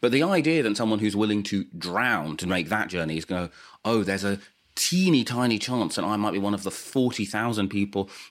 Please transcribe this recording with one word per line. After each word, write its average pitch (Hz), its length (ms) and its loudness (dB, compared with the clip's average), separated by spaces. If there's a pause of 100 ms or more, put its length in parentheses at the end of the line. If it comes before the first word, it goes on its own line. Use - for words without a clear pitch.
But 120 100 4
the 139 140 4
idea 165 400 2
that 104 120 0
someone 110 220 2
who's 107 160 2
willing 104 300 2
to 98 200 -2 (140)
drown 87 600 0
to 87 100 -4
make 90 200 0
that 104 200 0
journey 80 280 -2
is 80 80 -6
gonna, 90 260 -4 (340)
"Oh, 110 180 4
there's 95 220 -2
a 101 160 -2 (340)
teeny 175 480 2
tiny 120 360 0
chance 117 360 -2
that 98 100 -2
I 104 120 0
might 104 160 0
be 98 80 -2
one 101 140 0
of 98 100 -4
the 95 80 -4
forty 123 520 -2
thousand 107 440 -2
people, 101 420 -2 (200)